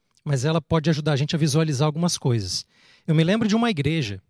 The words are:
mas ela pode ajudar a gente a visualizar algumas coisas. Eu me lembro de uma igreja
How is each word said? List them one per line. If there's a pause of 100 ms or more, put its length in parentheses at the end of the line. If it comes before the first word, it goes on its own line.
(240)
mas
ela
pode
ajudar
a
gente
a
visualizar
algumas
coisas. (400)
Eu
me
lembro
de
uma
igreja